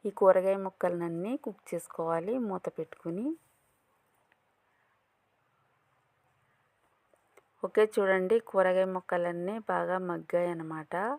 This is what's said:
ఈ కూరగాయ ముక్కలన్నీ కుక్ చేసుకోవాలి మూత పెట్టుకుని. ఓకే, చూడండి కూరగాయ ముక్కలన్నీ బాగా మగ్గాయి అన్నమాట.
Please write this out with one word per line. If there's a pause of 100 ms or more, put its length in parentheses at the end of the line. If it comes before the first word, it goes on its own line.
ఈ
కూరగాయ
ముక్కలన్నీ (120)
కుక్
చేసుకోవాలి (140)
మూత (120)
పెట్టుకుని. (4000)
ఓకే, (120)
చూడండి (140)
కూరగాయ (100)
ముక్కలన్నీ (160)
బాగా (120)
మగ్గాయి
అన్నమాట. (240)